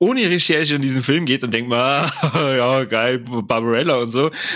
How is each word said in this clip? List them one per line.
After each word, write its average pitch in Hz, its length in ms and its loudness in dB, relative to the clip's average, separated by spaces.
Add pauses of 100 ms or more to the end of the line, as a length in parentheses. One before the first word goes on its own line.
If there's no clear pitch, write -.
ohne 226 260 2
Recherche 160 480 2
in 139 60 0
diesen 131 220 0
Film 156 240 0
geht, 127 160 0
dann 117 80 -4
denkt 117 180 -2
man, 120 100 2
<laughs> 139 420 0
ah, 147 340 0
ja, 127 300 2
geil, 117 340 0
Barbarella 117 800 0
und 120 120 -2
so. 139 220 0 (240)